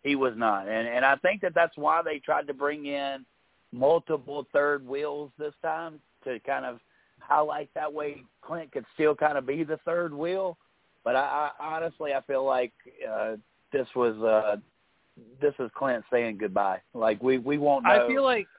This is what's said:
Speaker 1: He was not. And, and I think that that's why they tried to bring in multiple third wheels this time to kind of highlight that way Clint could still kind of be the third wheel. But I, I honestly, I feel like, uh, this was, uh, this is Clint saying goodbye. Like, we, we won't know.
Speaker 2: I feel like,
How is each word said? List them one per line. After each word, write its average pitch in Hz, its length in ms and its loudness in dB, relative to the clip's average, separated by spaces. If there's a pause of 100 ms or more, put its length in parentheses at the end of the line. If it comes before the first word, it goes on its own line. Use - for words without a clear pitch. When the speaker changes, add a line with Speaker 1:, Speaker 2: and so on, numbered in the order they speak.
Speaker 1:
He 143 120 0
was 131 220 0
not. 104 320 0
And, 113 200 -2
and 123 160 0
I 139 120 4
think 190 260 0
that 175 120 -4
that's 170 220 0
why 156 260 0
they 156 160 -6
tried 147 300 -4
to 143 60 -6
bring 143 320 -4
in 139 380 -6 (480)
multiple 143 800 0
third 143 340 2
wheels 143 520 -6
this 151 240 -8
time 160 380 -6 (240)
to 123 160 -6
kind 135 260 -6
of 120 140 -10 (400)
highlight 151 540 0
that 151 180 -6
way 147 300 -8 (200)
Clint 160 300 -10
could 123 120 -8 (100)
still 151 200 4
kind 151 240 0
of 127 80 -6
be 151 180 -2
the 151 220 -6
third 170 260 -2
wheel. 175 460 -4 (460)
But 120 120 2
I, 143 420 0
I 160 180 -6
honestly, 160 360 -4
I 135 100 0
feel 135 220 -2
like, 127 280 0 (380)
uh, 110 260 -4 (360)
this 131 140 0 (100)
was, 120 220 2
uh, 107 380 4 (840)
this 143 180 2
is 120 180 -4
Clint 123 360 -2
saying 113 260 2
goodbye. 98 420 0 (120)
Like, 110 300 0
we, 131 160 4
we 135 180 0
won't 143 280 2
know. - 200 8
Speaker 2:
I - 40 0
feel 269 160 2
like, 240 220 2 (120)